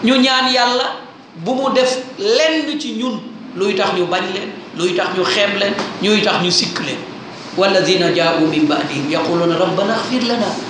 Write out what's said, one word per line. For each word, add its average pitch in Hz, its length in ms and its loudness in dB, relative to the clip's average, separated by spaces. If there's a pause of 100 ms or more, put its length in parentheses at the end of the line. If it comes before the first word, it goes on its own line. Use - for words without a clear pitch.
Ñu 240 120 6
ñaan 262 360 4
Yàlla 254 440 0 (400)
bu 175 180 -2
mu 262 200 0
def 254 240 2 (200)
lenn 302 640 0
ci 240 180 -8
ñun 247 220 -4 (360)
luy 196 180 0
tax 190 220 0
ñu 175 100 0
bañ 180 160 -2 (120)
leen, 208 160 -6 (260)
luy 175 180 0
tax 185 220 0
ñu 180 80 2
xeeb 202 340 2
leen, 202 160 0 (280)
ñuy 214 200 4
tax 175 200 0
ñu 180 80 0
sikk - 300 -2
leen. 131 180 -6 (600)
"والذين 180 560 4
جاءوا 165 320 2
من 151 240 2
بعدهم 143 400 -2
يقولون 170 420 0
ربنا 185 460 2
اغفر 240 240 -2
لنا 226 280 0 (200)